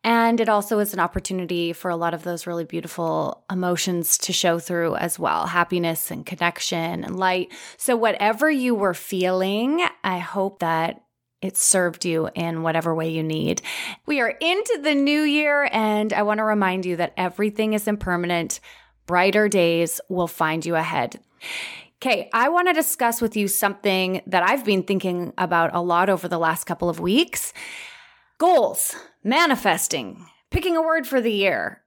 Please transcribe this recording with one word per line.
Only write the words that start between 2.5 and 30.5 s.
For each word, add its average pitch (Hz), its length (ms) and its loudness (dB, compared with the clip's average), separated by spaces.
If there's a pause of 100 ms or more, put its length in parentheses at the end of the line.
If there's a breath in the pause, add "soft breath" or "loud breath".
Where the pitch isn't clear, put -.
beautiful 160 880 -4
emotions 180 640 0
to - 160 -4
show 170 260 2
through 170 380 -2
as - 220 -4
well, 87 280 0
happiness 170 640 -2
and 160 140 -10
connection 170 800 -4
and 180 140 -8
light. 185 340 0 (240 loud breath)
So 254 200 0
whatever 220 540 2
you 254 240 2
were 190 200 0
feeling, 196 920 0 (160)
I 185 140 -2
hope 190 440 -4
that 165 440 -2 (380)
it 190 160 -6
served 180 480 2
you 160 280 0
in 165 280 -4
whatever 165 320 0
way 160 160 -2
you 160 120 -2
need. 156 380 -2 (460 loud breath)
We 285 160 0
are 226 80 2 (100)
into 370 420 0
the 294 120 2
new 285 260 4
year, 294 500 2
and 214 440 0
I 208 80 2
want 208 160 0
to 220 60 0
remind 190 420 2
you 180 100 -2
that 170 220 -2
everything 214 560 0
is 208 120 -2
impermanent. 175 760 -2 (440 loud breath)
Brighter 196 460 4
days 170 580 2
will 180 200 0
find 160 360 -2
you 170 120 0
ahead. 160 440 -2 (840 loud breath)
Okay, 226 320 0
I 247 160 4
want 359 180 4
to 359 60 4
discuss 247 480 0
with 226 140 -2
you 202 120 0
something 190 800 0
that 185 160 2
I've 226 240 0
been 196 160 2
thinking 180 560 -2
about 170 360 2
a 175 60 0
lot 175 300 2
over 180 180 0
the 170 100 -2
last 165 260 0
couple 175 260 -2
of 165 100 -6
weeks. 202 540 0 (840 loud breath)
Goals, 320 580 2 (300 loud breath)
manifesting, 196 1040 0 (240 soft breath)